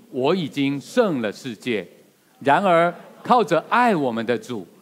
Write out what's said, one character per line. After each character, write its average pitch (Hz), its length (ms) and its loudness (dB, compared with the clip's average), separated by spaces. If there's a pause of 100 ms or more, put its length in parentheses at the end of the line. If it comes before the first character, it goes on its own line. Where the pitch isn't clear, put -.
(100)
我 143 260 -2
已 170 100 -4
经 139 320 -2
胜 165 440 0
了 104 100 -4
世 113 240 -12
界。 107 320 -4 (520)
然 139 220 2
而 170 320 4 (300)
靠 233 180 4
着 165 160 0 (100)
爱 226 280 2
我 135 160 -2
们 113 120 -4
的 117 140 -2
主， 110 260 -12 (180)